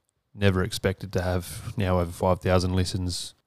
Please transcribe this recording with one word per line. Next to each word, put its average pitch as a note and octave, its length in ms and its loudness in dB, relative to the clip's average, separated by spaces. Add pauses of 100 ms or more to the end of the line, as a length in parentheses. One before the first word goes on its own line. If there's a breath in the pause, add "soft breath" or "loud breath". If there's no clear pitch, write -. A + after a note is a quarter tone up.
(340)
Never F#2+ 280 4
expected - 500 -4
to F#2+ 80 0
have F2+ 560 -4
now F#2 240 2
over F2 100 -2
five F#2 300 2
thousand F#2 340 2
listens. F2+ 600 -2 (120)